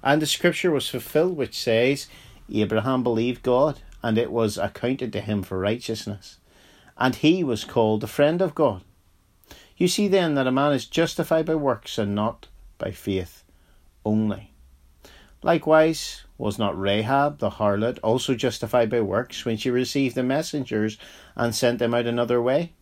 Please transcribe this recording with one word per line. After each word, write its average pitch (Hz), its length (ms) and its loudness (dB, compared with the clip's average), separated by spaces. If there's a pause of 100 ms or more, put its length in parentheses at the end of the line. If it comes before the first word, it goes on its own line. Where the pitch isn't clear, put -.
And 147 160 4
the 151 60 0
scripture 175 460 0
was 139 160 -2
fulfilled 160 480 0
which 127 200 -4
says, 123 520 2 (440)
"Abraham 110 520 0
believed 120 400 0
God, 131 380 2 (200)
and 113 160 2
it 120 140 -2
was 110 260 0
accounted 120 540 -4
to 107 80 -6
him 104 240 -2
for 92 160 -6
righteousness, 107 760 -6 (600)
and 127 160 0
he 175 300 2
was 120 180 -2
called 110 400 2
a 113 60 -8
friend 160 340 2
of 165 140 -2
God." 113 260 0 (960)
You 175 100 2
see 202 220 0
then 180 260 2
that 131 140 2
a - 20 2
man 139 220 2
is 127 140 -2
justified 160 600 0
by 160 80 0
works 135 440 -2
and 101 180 0
not 107 320 -4 (300)
by 92 120 -6
faith 92 540 -6 (600)
only. 107 500 -2 (840)
Likewise, 160 840 2 (120)
was 107 220 -4
not 101 180 -2
Rahab 110 640 0
the 104 120 -2
harlot 107 520 -2
also 123 320 0
justified 117 560 0
by 120 120 0
works 104 420 -4
when 113 120 -2
she 127 140 -2
received 127 460 0
the 127 80 0
messengers 127 720 -2 (380)
and 117 180 -2
sent 120 240 2
them 117 160 0
out 120 140 0
another 120 340 2
way? 143 400 0